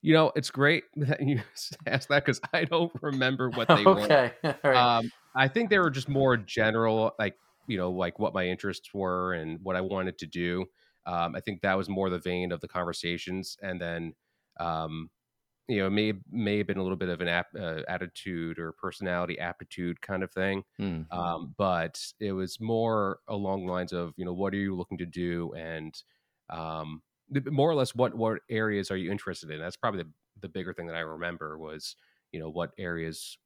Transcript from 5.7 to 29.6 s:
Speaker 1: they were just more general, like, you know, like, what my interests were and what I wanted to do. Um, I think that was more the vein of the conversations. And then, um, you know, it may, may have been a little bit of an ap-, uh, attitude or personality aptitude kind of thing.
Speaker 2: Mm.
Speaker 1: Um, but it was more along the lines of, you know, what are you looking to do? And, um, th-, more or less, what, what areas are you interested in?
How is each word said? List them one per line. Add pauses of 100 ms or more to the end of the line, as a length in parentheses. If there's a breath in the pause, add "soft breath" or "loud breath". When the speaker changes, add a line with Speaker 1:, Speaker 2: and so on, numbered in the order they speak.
Speaker 1:
they
were
just
more
general,
like, (300)
you
know,
like,
what
my
interests
were
and
what
I
wanted
to
do. (400)
Um,
I
think
that
was
more
the
vein
of
the
conversations.
And
then, (440)
um, (600)
you
know,
it
may, (180)
may
have
been
a
little
bit
of
an
ap-,
uh,
attitude
or
personality
aptitude
kind
of
thing. (160)
Speaker 2:
Mm.
Speaker 1:
Um,
but (180)
it
was
more
along
the
lines
of,
you
know,
what
are
you
looking
to
do?
And, (540)
um, (300)
th-,
more
or
less,
what,
what
areas
are
you
interested
in?